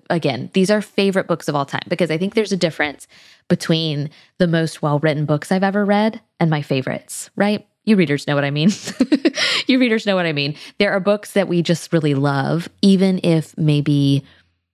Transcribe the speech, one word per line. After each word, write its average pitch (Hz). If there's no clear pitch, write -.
again, 143
these 190
are 208
favorite 196
books 170
of 151
all 139
time -
because 170
I 160
think 190
there's 208
a 190
difference 151
between 160
the 180
most 165
well-written 151
books 151
I've 190
ever 196
read 208
and 170
my 147
favorites, -
right? 208
You 214
readers 147
know 147
what 139
I 139
mean. 151
<laughs> -
You 262
readers 226
know 196
what 180
I 160
mean. 143
There 202
are 196
books 202
that 190
we 175
just -
really 151
love, 139
even 190
if 160
maybe 147